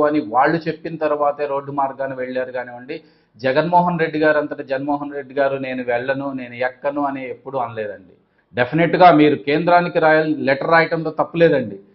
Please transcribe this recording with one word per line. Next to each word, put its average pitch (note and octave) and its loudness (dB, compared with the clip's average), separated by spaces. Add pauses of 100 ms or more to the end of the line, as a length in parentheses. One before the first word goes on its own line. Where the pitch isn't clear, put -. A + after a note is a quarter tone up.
అని D3+ 0
వాళ్ళు C3 2
చెప్పిన E3 -8
తర్వాతే D3 -2
రోడ్డు C#3 -6
మార్గాన C3+ -4
వెళ్ళారు B2+ -6
కానివ్వండి. B2 -10 (360)
జగన్మోహన్ E3 2
రెడ్డి D#3 -2
గారు D3+ 4
అంతటా D3 -4
జగన్మోహన్ C#3+ -4
రెడ్డి C3+ -10
గారు C#3 0
"నేను B2+ -6
వెళ్ళను, C3 -4
నేను B2 -10
ఎక్కను" B2+ -4
అని C3+ -6
ఎప్పుడూ C3 -10
అనలేదండి. G#2+ -8 (420)
డెఫినెట్గా E3+ 6
మీరు D3+ 6
కేంద్రానికి E3+ 0
రాయాలి, D#3 2
లెటర్ C3+ -2
రాయటంలో D#3+ 2
తప్పులేదండి, D3 0 (160)